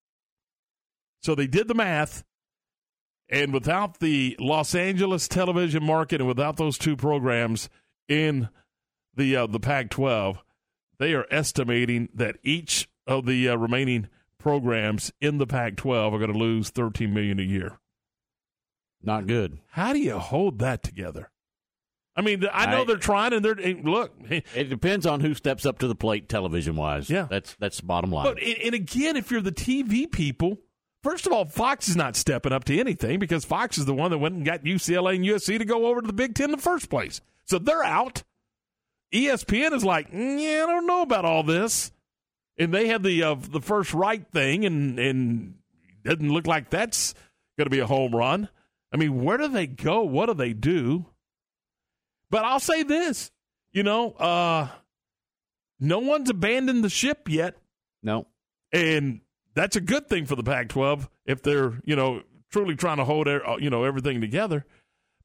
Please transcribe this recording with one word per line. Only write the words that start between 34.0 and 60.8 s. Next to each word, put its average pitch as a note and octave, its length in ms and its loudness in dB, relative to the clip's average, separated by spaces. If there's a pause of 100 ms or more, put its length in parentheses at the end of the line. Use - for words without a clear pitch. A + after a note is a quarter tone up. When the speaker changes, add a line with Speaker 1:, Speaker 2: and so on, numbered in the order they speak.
Speaker 1:
that D#3+ 80 0
went D#3 160 -2
and E3+ 100 -6
got D#3 220 -2
U F#3 100 2
C E3+ 180 0
L F3+ 140 2
A F#3+ 40 2
and F#3 120 0
U G#3 120 4
S - 80 -4
C G#3 120 0
to A3+ 80 -2
go A3+ 220 2
over A#3+ 160 2
to A3+ 40 -6
the A3 60 -2
Big A3+ 220 -2
Ten C#4 120 2
in D4 100 0
the C#4 60 -10
first F4 280 -2
place. - 320 -4 (240)
So F#3 120 0
they're C#4+ 260 2
out. G3+ 380 0 (920)
E C4 140 4
S B3+ 160 0
P A#3 200 2
N D#4+ 80 2
is B3 120 0
like, E3 280 2
"Mm, C4 300 -2
yeah, D#4 220 0
I - 20 2
don't E4+ 200 0
know F4+ 140 2
about A#3+ 240 2
all D#3+ 180 4
this." E3+ 480 0 (680)
And E3 160 2
they A3+ 140 2
have A3+ 140 0
the, F3+ 200 2
uh, D#3 140 2
the C3+ 260 -6
first G3+ 320 0
right G3 360 0
thing, D#3+ 360 2
and, C#3+ 320 0
and A#2+ 560 0 (500)
doesn't D3+ 260 0
look D#3+ 160 0
like D#3+ 220 0
that's - 460 -2 (420)
gonna C#3+ 140 0
be C3+ 80 4
a B2 80 2
home C3 280 0
run. C#3+ 360 2 (420)
I - 40 -2
mean, D3 260 2
where F#3+ 160 2
do D4+ 80 0
they G#3+ 220 -2
go? E3+ 340 0
What E3 240 0
do A#3 80 0
they B2 180 -2
do? C#3+ 540 0 (1200)
But A3 160 0
I'll C4 160 2
say D#4+ 240 2
this, D4+ 480 -2 (400)
you F#3+ 100 0
know, A3 300 0
uh, E3+ 560 2 (1120)
no D#3 180 2
one's C4+ 320 2
abandoned A#3+ 540 2
the G3+ 40 2
ship C4+ 400 -2
yet. D#3+ 280 0 (480)
Speaker 2:
No. A2 240 -4 (440)
Speaker 1:
And D3+ 480 2 (340)
that's F#3 200 0
a G#3 60 0
good F3 280 0
thing E3+ 180 0
for C3+ 100 -2
the A#2 80 -4
Pac-twelve C3+ 640 -2 (160)